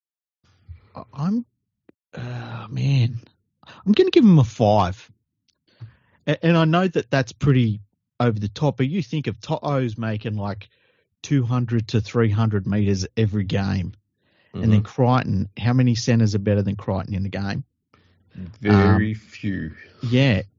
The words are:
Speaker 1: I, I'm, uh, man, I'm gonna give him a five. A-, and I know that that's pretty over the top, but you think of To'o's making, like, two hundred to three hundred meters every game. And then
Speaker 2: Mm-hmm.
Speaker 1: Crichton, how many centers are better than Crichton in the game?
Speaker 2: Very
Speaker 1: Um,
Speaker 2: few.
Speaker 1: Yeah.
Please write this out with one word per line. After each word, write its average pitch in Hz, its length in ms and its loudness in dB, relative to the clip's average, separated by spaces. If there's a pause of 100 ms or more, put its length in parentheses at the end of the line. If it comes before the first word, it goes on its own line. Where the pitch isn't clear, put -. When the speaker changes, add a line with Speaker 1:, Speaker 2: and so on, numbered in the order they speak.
(960)
Speaker 1:
I, - 80 -18 (100)
I'm, 196 340 -4 (680)
uh, 117 560 -12
man, 127 500 0 (640)
I'm 196 80 4
gonna 370 180 4
give 320 140 6
him 180 140 8
a 131 60 8
five. 104 640 0 (1160)
A-, 147 180 -2
and 170 120 4
I 160 80 4
know 170 240 2
that 165 220 -4
that's 135 220 0
pretty 123 480 2 (400)
over 117 180 0
the 104 100 -4
top, 143 300 -4
but 131 100 0
you 180 140 -4
think 156 240 -6
of 110 140 -8
To'o's 135 580 -4
making, 110 380 -6
like, 101 320 -8 (540)
two 139 220 0
hundred 117 440 -2
to 110 120 0
three 113 300 0
hundred 104 360 0
meters 98 400 0 (100)
every 104 280 0
game. 98 500 -4 (600)
And 92 100 -6
then 107 180 4
Speaker 2:
Mm-hmm. - 200 -2
Speaker 1:
Crichton, 113 460 0 (100)
how 117 140 0
many 123 220 4
centers 113 400 2
are 107 60 0
better 101 200 0
than 95 160 -2
Crichton 98 380 -6
in 92 80 -4
the 98 80 -6
game? 98 340 -6 (960)
Speaker 2:
Very 104 520 4
Speaker 1:
Um, 107 60 -8
Speaker 2:
few. 87 540 -10 (300)
Speaker 1:
Yeah. 123 400 2 (160)